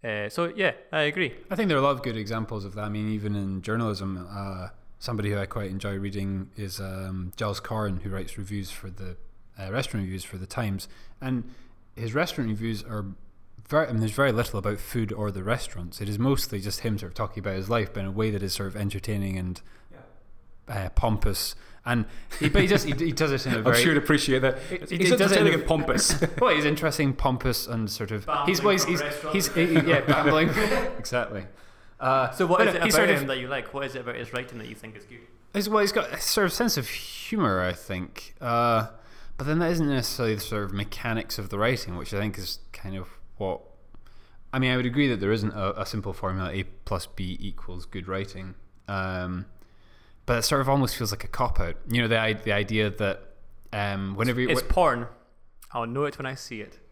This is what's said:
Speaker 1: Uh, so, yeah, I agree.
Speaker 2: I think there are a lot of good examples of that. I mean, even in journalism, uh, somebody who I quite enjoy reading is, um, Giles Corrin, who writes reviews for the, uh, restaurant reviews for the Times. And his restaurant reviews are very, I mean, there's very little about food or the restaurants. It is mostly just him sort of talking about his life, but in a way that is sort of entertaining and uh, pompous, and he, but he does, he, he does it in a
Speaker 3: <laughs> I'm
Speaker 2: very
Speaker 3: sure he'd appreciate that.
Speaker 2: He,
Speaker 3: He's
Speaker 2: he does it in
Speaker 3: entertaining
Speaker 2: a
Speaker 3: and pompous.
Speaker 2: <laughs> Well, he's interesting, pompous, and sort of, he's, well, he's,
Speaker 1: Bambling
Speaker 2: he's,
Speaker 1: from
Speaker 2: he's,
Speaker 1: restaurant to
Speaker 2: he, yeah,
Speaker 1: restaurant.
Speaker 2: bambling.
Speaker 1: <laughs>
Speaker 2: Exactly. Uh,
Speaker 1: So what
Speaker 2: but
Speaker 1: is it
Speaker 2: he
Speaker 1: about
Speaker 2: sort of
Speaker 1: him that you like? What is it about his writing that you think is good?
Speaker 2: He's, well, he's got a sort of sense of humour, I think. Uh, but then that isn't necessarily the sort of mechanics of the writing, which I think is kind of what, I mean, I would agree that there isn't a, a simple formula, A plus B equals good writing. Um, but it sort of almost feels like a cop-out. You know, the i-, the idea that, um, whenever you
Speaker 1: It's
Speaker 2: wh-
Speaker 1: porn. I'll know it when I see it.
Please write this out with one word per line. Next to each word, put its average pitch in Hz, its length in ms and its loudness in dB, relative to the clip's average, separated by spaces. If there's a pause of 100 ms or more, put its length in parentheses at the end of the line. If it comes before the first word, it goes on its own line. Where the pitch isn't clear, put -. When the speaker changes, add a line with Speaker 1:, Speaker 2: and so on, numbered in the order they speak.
Speaker 1:
Uh, 104 240 -2
so, - 260 -2
yeah, 190 180 2 (200)
I 160 100 2
agree. 151 320 0 (160)
Speaker 2:
I 190 60 -4
think 214 120 2
there 156 80 4
are 135 40 4
a - 20 4
lot 139 140 4
of 123 60 -8
good 117 140 -2
examples 110 480 -4
of 98 100 -10
that. 104 100 -6
I 107 40 -4
mean, 107 220 -2
even 104 240 -2
in 98 260 -2
journalism, 98 680 -2
uh, 98 380 -8 (300)
somebody 104 320 -2
who 101 80 0
I 98 80 -2
quite 101 240 -4
enjoy 98 280 -4
reading 98 580 -4
is, 98 240 -8
um, 95 560 -6
Giles 104 240 -2
Corrin, 104 420 -2
who 101 80 -6
writes 95 280 -6
reviews 98 320 -6
for - 180 -10
the, 90 280 -10 (440)
uh, 95 120 -8
restaurant 113 320 -2
reviews 92 200 -6
for - 140 -12
the 92 80 -8
Times. 101 420 -4 (320)
And 127 320 -4 (440)
his 113 180 -6
restaurant 143 360 0
reviews 110 340 -2
are 104 220 -6 (600)
very, 151 200 2
I - 20 -4
mean, 113 100 2
there's 110 120 0
very 135 200 4
little 110 280 0
about 107 180 -2
food 113 340 -2
or 104 200 -2
the 95 100 -6
restaurants. 95 580 -4
It 104 80 -4
is 104 120 -2
mostly 127 400 2
just 104 200 -4
him 110 180 -2
sort 95 120 -8
of - 60 -14
talking 104 240 -4
about 98 160 -4
his 95 120 -4
life, 113 240 0
but 107 80 -6
in 98 60 -2
a 98 60 -4
way 110 180 2
that 101 140 -2
is 92 80 -2
sort 98 160 -4
of 95 80 -8
entertaining 101 600 -2
and 90 240 -4 (1080)
uh, 98 220 -4
pompous, 107 640 2 (300)
and 120 200 2 (360)
he, 151 80 4
but 196 140 6
he 185 60 6
does, 196 160 6
he, 156 80 0
he 151 200 0
does 151 200 2
it 135 140 0
in 120 80 2
a - 20 0
Speaker 3:
<laughs> - 20 0
I'm 107 60 -2
Speaker 2:
very 117 180 6
Speaker 3:
sure 160 100 6
he'd 147 60 6
appreciate 143 420 4
that. 131 180 4 (100)
Speaker 2:
He, - 280 -6
Speaker 3:
He's 180 140 6
Speaker 2:
he 170 60 8
does 196 160 6
it 190 80 8
in - 60 8
Speaker 3:
entertaining 165 80 8
Speaker 2:
a 160 40 4
Speaker 3:
and 151 80 0
pompous. - 480 4 (160)
Speaker 2:
<laughs> - 100 -2
Well, 220 140 6
he's 151 100 2
interesting, 147 500 2
pompous, 127 520 2
and 113 240 -2
sort 104 200 -4
of, 104 180 -6 (180)
he's, 175 160 2
well, 202 100 6
he's, 190 120 4
Speaker 1:
Bambling 156 240 0
Speaker 2:
he's, 147 80 -6
Speaker 1:
from 156 160 -6
Speaker 2:
he's, 196 160 2
Speaker 1:
restaurant - 60 -6
to 165 280 4
Speaker 2:
he, 139 60 2
yeah, 165 100 6
Speaker 1:
restaurant. - 80 0 (200)
Speaker 2:
bambling. 156 220 6 (460)
Speaker 1:
<laughs> - 40 -6
Speaker 2:
Exactly. - 460 -2 (560)
Uh, 131 320 4
Speaker 1:
So 185 140 2
what 175 120 6
Speaker 2:
but 214 100 4
Speaker 1:
is 185 60 2
it 170 80 0
Speaker 2:
he 196 60 4
Speaker 1:
about 214 80 4
Speaker 2:
sort 208 140 6
of - 120 4
Speaker 1:
him 139 60 -2
that 131 100 -2
you 123 100 -6
like? 131 240 -6
What 139 140 -4
is 131 80 -8
it 131 60 -8
about 120 160 -6
his 117 160 -10
writing 123 260 -8
that 113 100 -12
you 113 60 -12
think 107 220 -16
is 101 80 -18
good? 120 160 -20 (340)
Speaker 2:
He's, 202 140 0
well, 214 120 6
he's 202 120 4
got - 200 0
a - 80 -6
sort - 260 2
of 175 60 2
sense - 240 2
of 131 120 0
humour, - 760 0
I 90 100 2
think. - 680 -8
Uh, 117 480 4 (500)
but 131 80 -2
then 156 140 2
that 170 100 4
isn't 165 180 4
necessarily 120 460 0
the 101 80 -4
sort 104 220 -2
of 101 100 -4
mechanics 113 640 -4
of 101 120 -6
the 104 80 -4
writing, 110 380 0
which - 160 -8
I 101 60 0
think 101 180 -2
is 98 220 -6 (140)
kind 98 240 -8
of 92 120 -8 (300)
what, 95 240 -2 (880)
I 131 60 -2
mean, 131 140 4
I 127 40 4
would 127 100 2
agree 135 220 4
that 113 120 2
there 98 120 4
isn't 107 220 2
a, 101 280 0
a 95 40 -4
simple 101 260 -4
formula, 92 400 -2
A 95 120 -2 (200)
plus - 220 -4
B 92 340 -4
equals 90 460 -6
good 92 220 -8
writing. 95 460 -6 (340)
Um, 92 580 -4 (800)
but 120 120 2
it 113 40 0
sort 143 180 2
of 131 80 0
almost 139 280 4
feels 110 160 -2
like - 120 -6
a - 40 -4
cop-out. 101 480 2 (120)
You 120 140 4
know, 113 60 2
the 113 100 4
i-, 110 160 4
the 107 180 -2
idea 104 380 2
that, 101 300 0 (520)
um, 98 440 -2
whenever 117 240 0
you 127 100 2
Speaker 1:
It's 160 120 4
Speaker 2:
wh- - 60 -4
Speaker 1:
porn. 127 380 4 (640)
I'll 117 140 -2
know 131 180 -2
it 139 140 -6
when 135 80 -6
I 131 80 -6
see 120 260 -10
it. - 180 -14 (140)